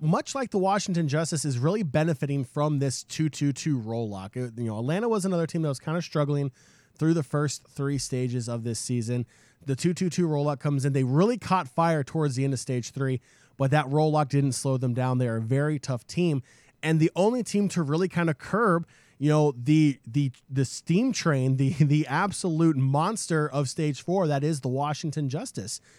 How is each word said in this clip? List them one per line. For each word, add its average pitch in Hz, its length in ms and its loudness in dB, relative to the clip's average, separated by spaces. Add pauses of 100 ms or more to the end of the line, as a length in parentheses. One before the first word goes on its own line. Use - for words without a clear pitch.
much 226 340 0
like 254 160 -4
the 202 80 0
Washington 185 480 0
Justice, 151 360 -2
is 135 140 -2
really 170 240 0
benefiting 147 640 0
from 147 340 -2
this 135 260 -2
two 156 260 -2
two 143 220 0
two 135 280 -2
roll 113 280 -4
lock. 98 300 -8
Uh, 123 180 -4
you 120 100 -4
know, 107 120 -4
Atlanta 170 320 -2
was 202 160 0
another 170 220 0
team 165 160 -2
that 151 60 0
was 131 100 -4
kinda 165 240 -2
struggling 143 480 0 (480)
through 160 160 4
the 156 80 2
first 147 440 -4
three 139 300 -4
stages 127 500 -2
of 117 160 -6
this 117 140 -4
season. 120 480 -2 (400)
The 135 100 -2
two 170 200 0
two 185 160 -2
two 175 160 0
roll 147 180 0
lock 147 140 -2
comes 143 260 0
in. 139 80 2
They 135 100 2
really 180 360 4
caught 180 280 0
fire 165 360 2
towards 147 320 -2
the 135 80 0
end 139 100 0
of 123 60 -4
stage 123 320 -4
three, 131 300 -2 (360)
but 135 140 2
that 147 180 2
roll 151 220 4
lock 151 180 2
didn't 139 220 2
slow 131 260 -2
them 123 160 0
down. 127 240 0
They're 117 200 0
a 113 40 -2
very 139 380 0
tough 127 260 -6
team. 160 380 0 (420)
And 160 140 4
the 160 160 4
only 220 280 2
team 202 260 0
to 175 120 -2
really 160 280 0
kinda 170 240 0
curb, 185 520 0 (320)
you 143 120 2
know, 151 280 4
the, 151 480 4
the, 135 280 0 (160)
the 135 160 0
steam 220 480 0
train, 131 420 2
the, 135 140 2
<laughs> 135 100 -2
the 151 280 4
absolute 165 680 0
monster 151 760 0
of 139 200 -2
stage 151 320 -4
four, 180 260 0
that 143 160 0
is 156 160 0
the 135 80 -6
Washington 143 600 -4
Justice. 135 500 -8 (200)